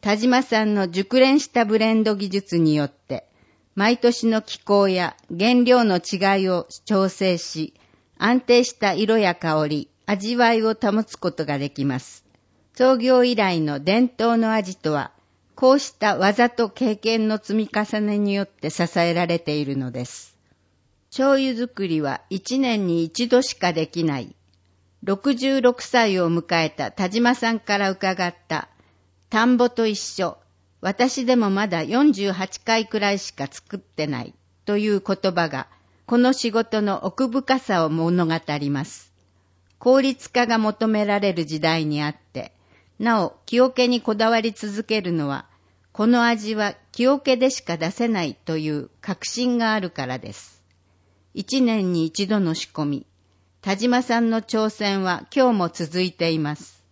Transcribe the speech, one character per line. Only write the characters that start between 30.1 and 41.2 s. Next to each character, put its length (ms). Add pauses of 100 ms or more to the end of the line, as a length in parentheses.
私 460
で 80
も 160
ま 160
だ 160
四 300
十 180
八 300
回 260
く 140
ら 120
い 60
し 160
か 160
作 280
っ 20
て 260
な 160
い」 120 (300)
と 140
い 160
う 100
言 280
葉 160
が、 180 (400)
こ 120
の 140
仕 200
事 300
の 220
奥 240
深 300
さ 260
を 60
物 360
語 80 (240)
り 120
ま 140
す。 280 (640)
効 220
率 300
化 160
が 120
求 300
め 160
ら 160